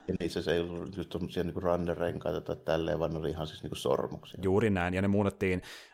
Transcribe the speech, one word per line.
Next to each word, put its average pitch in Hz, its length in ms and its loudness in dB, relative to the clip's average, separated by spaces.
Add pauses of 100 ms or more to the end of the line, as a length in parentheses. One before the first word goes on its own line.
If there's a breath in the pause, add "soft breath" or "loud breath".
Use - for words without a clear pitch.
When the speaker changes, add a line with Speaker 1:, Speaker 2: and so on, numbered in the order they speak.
Speaker 1:
ja 92 120 2
niissä 85 220 -2
se 78 100 2
ei 85 80 4
ollut 85 360 -4
just 85 140 -4
tommosia 87 340 -2
niinku 87 160 -4
runner-renkaita 85 800 0
tai 82 160 -4
tälleen, 80 420 0
vaan 82 140 0
ne 80 60 -4
oli 78 120 -2
ihan 80 160 -4
siis - 160 -12
niinku 80 120 -6
sormuksia. - 680 -2
Speaker 2:
Juuri 101 280 4
näin, 90 240 2
ja 92 80 2
ne 101 60 4
muunnettiin 98 540 2 (320 loud breath)